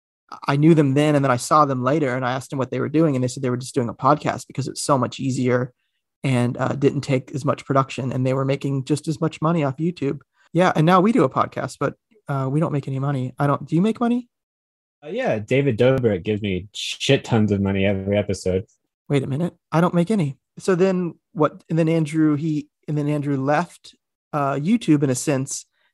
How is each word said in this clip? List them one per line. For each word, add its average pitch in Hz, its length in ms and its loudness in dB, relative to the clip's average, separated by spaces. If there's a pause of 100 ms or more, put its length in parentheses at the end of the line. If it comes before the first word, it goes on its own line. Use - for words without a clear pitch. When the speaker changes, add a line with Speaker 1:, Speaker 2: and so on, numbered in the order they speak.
(460)
Speaker 1:
I 139 100 0
knew 156 180 6
them 143 200 4
then, 147 220 4
and 139 80 2
then 135 80 4
I 120 40 2
saw 151 280 2
them 135 180 -2
later, 131 320 0
and 131 100 -4
I 123 80 -2
asked 131 180 -8
them 143 80 -6
what 127 120 -2
they 127 80 -4
were 120 100 -2
doing, 156 280 2
and 127 80 0
they 127 40 0
said 135 140 -10
they 127 80 0
were 123 60 0
just 127 180 -8
doing 120 140 0
a 107 60 -8
podcast 131 520 0
because 139 220 -6
it's - 140 -10
so 147 140 2
much 123 220 -2
easier 123 540 -2 (500)
and, 127 340 0
uh, 127 180 -2
didn't 139 260 0
take 131 340 -2
as 131 100 -6
much - 220 -2
production, 131 460 -2
and 131 120 -2
they 131 80 0
were 135 120 -2
making 139 400 -2
just 147 240 -4
as 151 120 -4
much 160 220 -4
money 160 220 2
off 135 140 -2
YouTube. 151 420 -4 (320)
Yeah, 175 240 4
and 156 100 4
now 180 140 6
we 196 100 4
do 214 140 4
a 131 40 4
podcast, 127 520 -4
but, 143 140 -2 (340)
uh, 135 200 -2
we 143 120 0
don't 143 120 -2
make 143 140 -4
any 135 140 -6
money. 135 400 -4
I 143 80 2
don't. 143 180 0
Do - 80 -6
you 165 80 4
make 220 160 0
money? 240 300 0 (720)
Speaker 2:
Uh, 151 60 -18
yeah, 190 300 -2
David 127 400 0
Dobrik 120 460 2
gives 107 180 -2
me 95 320 -4
shit - 500 0
tons 107 280 2
of 98 80 2
money 98 260 0
every 101 320 0
episode. 95 480 -2 (420)
Speaker 1:
Wait 139 140 2
a 127 40 -4
minute, 139 280 -4 (180)
I 156 80 4
don't 175 140 2
make 175 160 2
any. 165 260 -2 (220)
So - 160 0
then 180 400 0 (180)
what? 156 380 0
And 160 80 0
then 165 100 2
Andrew, 156 480 2
he, 151 320 -4 (180)
and 151 120 -2
then 147 100 -2
Andrew 147 300 -2
left, 151 580 -2 (380)
uh, 139 220 -2
YouTube 156 460 2
in 143 60 2
a 127 60 2
sense 135 500 -4 (300)